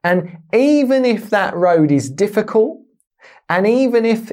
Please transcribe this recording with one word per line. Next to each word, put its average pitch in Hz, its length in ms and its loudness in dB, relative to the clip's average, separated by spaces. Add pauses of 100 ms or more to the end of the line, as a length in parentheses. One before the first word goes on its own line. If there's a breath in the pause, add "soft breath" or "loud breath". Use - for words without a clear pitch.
And 175 340 -2 (160)
even 269 500 2
if 240 280 -2
that 196 240 -2
road 170 360 2
is 135 180 0
difficult, 214 720 -2 (680 soft breath)
and 185 160 0
even 240 400 2
if 226 280 -2